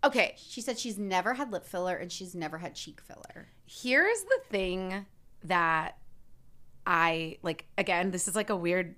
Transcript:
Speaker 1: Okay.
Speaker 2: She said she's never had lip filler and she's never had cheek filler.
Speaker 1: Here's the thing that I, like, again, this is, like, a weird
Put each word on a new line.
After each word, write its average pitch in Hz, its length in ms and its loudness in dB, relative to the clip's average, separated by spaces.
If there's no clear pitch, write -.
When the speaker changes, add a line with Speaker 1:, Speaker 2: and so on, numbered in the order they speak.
Speaker 1:
Okay. 254 320 4
Speaker 2:
She - 240 -14
said 233 180 -4
she's 214 200 -6
never 196 360 0
had 254 160 -4
lip 180 140 -4
filler 180 320 -2
and 175 160 -8
she's 180 220 -10
never 156 240 -6
had 170 160 -10
cheek - 260 -14
filler. - 480 -18
Speaker 1:
Here's 359 580 4
the 523 160 4
thing 190 560 -2
that 165 520 2
I, 165 560 2
like, 165 240 -2
again, 196 320 2
this 180 180 -2
is, 196 80 -2
like, 214 140 0
a 202 60 2
weird 175 420 2